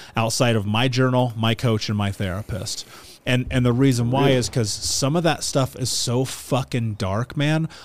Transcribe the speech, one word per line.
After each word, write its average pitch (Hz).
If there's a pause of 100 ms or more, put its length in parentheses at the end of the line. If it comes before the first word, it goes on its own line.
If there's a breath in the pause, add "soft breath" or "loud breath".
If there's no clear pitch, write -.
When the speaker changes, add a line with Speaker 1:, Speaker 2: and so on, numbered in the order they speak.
(140 loud breath)
Speaker 1:
outside 113
of 101
my 110
journal, 127
my 113
coach, 113
and 104
my 101
therapist. 95 (400 loud breath)
And, 127
and 127
the 120
reason 120
why 139
Speaker 2:
Really? 135
Speaker 1:
is 123
'cause 110
some -
of 175
that 156
stuff 131
is 123
so 127
fucking 123
dark, 101
man. 156 (160 loud breath)